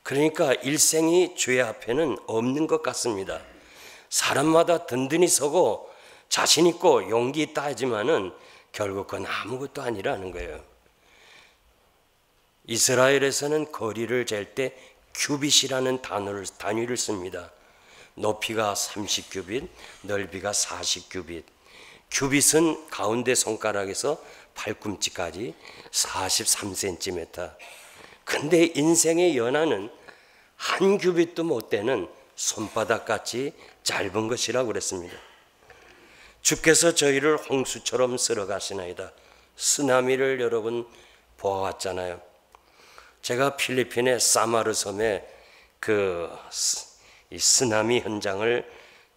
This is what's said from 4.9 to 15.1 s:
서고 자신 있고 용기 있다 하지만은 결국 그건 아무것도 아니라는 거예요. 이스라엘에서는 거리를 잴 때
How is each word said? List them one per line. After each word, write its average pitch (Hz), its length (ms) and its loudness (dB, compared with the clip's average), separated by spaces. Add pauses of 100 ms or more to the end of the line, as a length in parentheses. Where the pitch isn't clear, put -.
서고 143 640 2 (380)
자신 - 380 4
있고 135 420 4
용기 123 340 0
있다 147 200 -4
하지만은 117 720 -2 (380)
결국 98 340 -4
그건 98 180 -8
아무것도 127 560 -8
아니라는 104 520 -6
거예요. 85 300 -12 (2000)
이스라엘에서는 135 1080 2
거리를 117 540 -4
잴 101 280 -6
때 131 220 -4 (380)